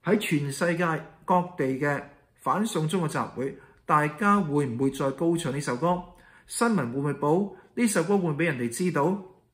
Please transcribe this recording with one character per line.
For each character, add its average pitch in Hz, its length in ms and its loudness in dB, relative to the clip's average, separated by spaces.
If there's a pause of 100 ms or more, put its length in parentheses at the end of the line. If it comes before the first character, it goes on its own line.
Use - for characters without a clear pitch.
喺 208 140 4
全 143 340 0
世 170 240 0
界 175 100 0 (400)
各 180 160 4 (140)
地 131 240 -2
嘅 143 240 -2 (320)
反 175 300 -2
送 156 220 -2
中 170 200 0
嘅 - 0 -
集 147 100 -4 (180)
會， 135 220 -6 (280)
大 151 220 4
家 202 340 2
會 147 240 0
唔 117 120 -4
會 135 140 2
再 135 200 -2
高 165 260 0
唱 131 160 -4
呢 147 80 -4
首 127 160 -2
歌？ 175 260 0 (440)
新 - 200 0
聞 151 240 0
會 135 80 -4
唔 139 40 -2
會 143 100 0
報？ 170 420 0 (200)
呢 240 120 2
首 190 160 2
歌 202 140 2
會 175 120 0
唔 147 60 -2
會 160 100 0
俾 - 20 2
人 135 120 -2
哋 120 100 -2
知 180 220 -2
道？ 170 320 0 (300)